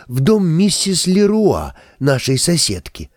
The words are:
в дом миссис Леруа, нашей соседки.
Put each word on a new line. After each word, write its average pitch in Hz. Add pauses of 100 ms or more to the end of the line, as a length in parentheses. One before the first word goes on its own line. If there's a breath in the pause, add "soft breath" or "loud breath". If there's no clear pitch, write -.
в 123
дом 196
миссис 185
Леруа, 185 (240 soft breath)
нашей 131
соседки. -